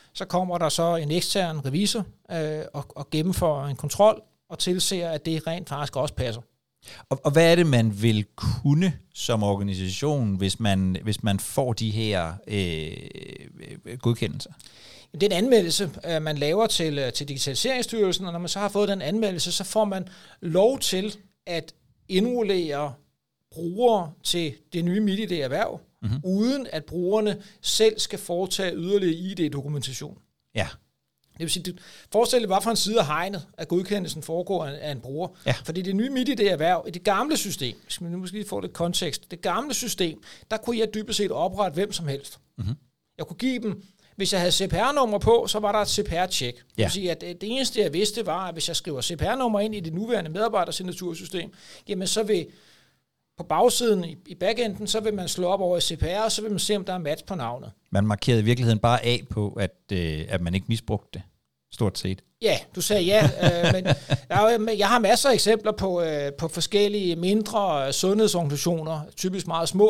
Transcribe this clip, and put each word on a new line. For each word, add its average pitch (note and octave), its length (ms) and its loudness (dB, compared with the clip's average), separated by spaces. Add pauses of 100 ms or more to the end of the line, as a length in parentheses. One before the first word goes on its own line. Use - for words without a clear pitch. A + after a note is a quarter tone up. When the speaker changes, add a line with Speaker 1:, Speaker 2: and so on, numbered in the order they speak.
(140)
Speaker 1:
så - 100 -8
kommer F3+ 340 -2
der D#3+ 100 2
så E3+ 280 2
en D3+ 140 -2
ekstern F3 560 0
revisor, G3 380 0 (280)
øh, D#3 300 -4 (120)
og, C#3+ 140 -8
og - 220 -14
gennemfører D#3 560 0
en C#3 100 -6
kontrol, G#3 460 4 (280)
og E3+ 80 -12
tilser, F3+ 520 0
at D3+ 160 -4
det D#3+ 200 -2
rent E3 220 -6
faktisk C#3+ 280 -6
også C#3+ 180 -2
passer. A#2+ 280 -4 (680)
Speaker 2:
Og, C#3 140 -2
og D#3 60 2
hvad E3 220 8
er - 40 8
det, F3 100 6
man A2+ 360 4
vil G#2+ 220 4 (120)
kunne D3 560 2 (220)
som A2 280 -2
organisation, G2 920 0
hvis F#2+ 260 0
man, F#2+ 420 2
hvis G#2+ 200 -2
man G2 180 2
får - 320 -2
de A2 180 -2
her, G2+ 420 -2 (140)
øh, E2+ 440 -2 (960)
øh, A#2+ 120 -12
godkendelser? - 520 -2 (640)
Speaker 1:
Det D#3+ 100 -6
er G3+ 40 6 (100)
en F#3+ 80 2
anmeldelse, G3 460 4 (200)
øh, D#3+ 120 -2
man D3+ 160 -4
laver D#3+ 280 2
til, D3+ 320 0
øh, C3 140 -2
til C#3+ 160 -6
Digitaliseringsstyrelsen, F#3+ 1000 -2
og F3 60 -8
når E3+ 80 -6
man F3 80 -6
så G3 100 -4
har G3+ 100 -2
fået G3+ 200 2
den G3 140 -2
anmeldelse, F3+ 500 -2
så F#3+ 120 -2
får G#3+ 200 2
man F#3+ 240 -4 (320)
lov F#3+ 380 4
til G3 380 -2 (300)
at E3+ 280 -8 (340)
indrullere F#3 840 0 (600)
brugere F3+ 580 2 (140)
til E3 300 -2 (180)
det E3+ 120 -2
nye F3+ 160 2
mit G3+ 180 2
I A3 80 -4
D F3 60 -4
Erhverv, D3+ 480 -2 (220)
Speaker 2:
Mhm. A#2+ 220 -2
Speaker 1:
uden A#3 480 0
at D#3 120 -6
brugerne G3+ 520 0 (260)
selv A3 360 4
skal - 200 -4
foretage F#3 580 -2
yderligere F3+ 380 2
I F#3 200 -6
D-dokumentation. C#3+ 840 -4 (360)
Speaker 2:
Ja. G2 140 0 (640)
Speaker 1:
Det - 80 -14
vil D#3+ 100 -4
sige, F3+ 220 -4
du, F3+ 40 -14 (360)
forestil A#3 280 4
dig, A3 60 0
hvad F#3 160 2
for A3+ 80 0
en A3 60 2
side G#3+ 240 2
af D#3+ 60 4
hegnet, E3+ 400 -4 (120)
at E3 100 -8
godkendelsen F#3 540 -2
foregår F3 440 -4
af, C#3+ 140 -10
af D3 120 -8
en B2+ 80 -10
bruger. C#3+ 280 -8 (180)
Speaker 2:
Ja. C3 80 2 (100)
Speaker 1:
Fordi E3+ 180 -6
det F#3+ 140 -2
nye A#3+ 140 0
mit B3+ 180 -2
I C4+ 60 0
D A3 60 -2
Erhverv, F3 480 2
i - 20 -10
det F3 140 -10
gamle G#3 320 2
system, C3+ 400 -4 (120)
skal - 180 -8
vi E3+ 60 -6
nu F3+ 60 -6
måske F#3 180 -8
lige G#3 120 -8
få - 120 -6
lidt F#3 120 -8
kontekst, - 580 -4
det F3 100 -14
gamle A3+ 340 -2
system, F#3 480 -4 (280)
der A3 60 -2
kunne A#3 220 -2
jeg A3 160 2
dybest G#3+ 220 -4
set G3+ 160 0
oprette F#3 420 -2
hvem G3+ 180 -2
som E3 160 -6
helst. - 300 -8 (200)
Speaker 2:
Mhm. G2+ 160 -4 (440)
Speaker 1:
Jeg D#3 80 -8
kunne E3 100 -14
give B3 260 -2
dem, G#3 200 -4 (340)
hvis F#3+ 160 0
jeg F#3+ 80 2
havde F3 120 2
C G3 160 2
P - 40 -8
R-nummer A#3 460 2
på, A3+ 280 4
så G#3+ 120 -2
var G#3 140 0
der G#3+ 60 2
et G#3 100 0
C G#3 160 0
P F#3 80 -4
R-tjek. E3 420 -2
Det - 100 -20 (120)
vil A2+ 60 0
Speaker 2:
Ja. - 60 2
Speaker 1:
sige, F3+ 220 -2
at D#3+ 100 -4
det, F3 200 -12
det G#3+ 120 -6
eneste, B3+ 280 0
jeg E3+ 120 2
vidste, G#3 340 0
var, F3 220 -4
at E3+ 60 -8
hvis D#3+ 140 -4
jeg E3 80 -4
skriver C#3 240 -6
C E3 180 -4
P D3+ 40 -6
R-nummer A3 380 2
ind G#3+ 140 -2
i G#3 60 -6
det D#3+ 140 -6
nuværende G3 360 -2
medarbejdersignatursystem, F3+ 1200 -4 (360)
jamen, F#3+ 200 -4
så A3 140 0
vil G3 240 0 (920)
på F3 60 -12
bagsiden G#3 600 2
i, E3 120 -10 (100)
i - 80 -16
backenden, G#3+ 520 -2
så A3 140 0
vil G#3+ 140 -2
man F3+ 140 -6
slå F3+ 200 -2
op G3 120 0
over F3+ 180 2
i - 20 0
C D#3+ 180 -2
P - 40 -2
R, F3+ 220 0
og A3 80 0
så G#3+ 100 -2
vil A3 80 -4
man G3 80 -2
se, G#3+ 180 0
om F#3+ 80 -4
der F#3+ 80 -6
er F#3 60 -4
match D#3 260 -4
på G3 100 -8
navnet. A#2+ 360 -6 (200)
Speaker 2:
Man G2 160 4
markerede A2 340 4
i G#2 40 4
virkeligheden A#2 340 4
bare A#2 260 4
af A#2+ 260 2
på, G#2 200 -2
at, G2 240 -2 (180)
øh, D#2+ 360 0
at F#2 120 0
man F2 140 0
ikke F#2+ 140 0
misbrugte A2 400 -2 (100)
det, G2 40 -12 (500)
stort G#2 260 -2
set. F#2 240 -4 (200)
Speaker 1:
Ja, F#3+ 160 2 (180)
du F3+ 40 -4
sagde G#3 220 2
ja, G3+ 220 6 (180)
øh, E3+ 320 4
men F#3 100 -2 (220)
Speaker 2:
<laughs> - 220 -4
Speaker 1:
der F3 80 2
er G#3+ 160 6
jo, A3 160 0 (100)
jeg G3 100 4
har A#3+ 100 4
masser A3+ 300 4
af B3 60 6
eksempler G#3+ 380 4
på, F#3 300 0
øh, D3 300 -2
på C#3+ 160 -4
forskellige G3+ 680 0
mindre, F#3+ 720 2
øh, C#3 60 -2
sundhedsorganisationer, E3 1080 2 (160)
typisk F#3 300 -4
meget E3 220 0
små F#3+ 220 8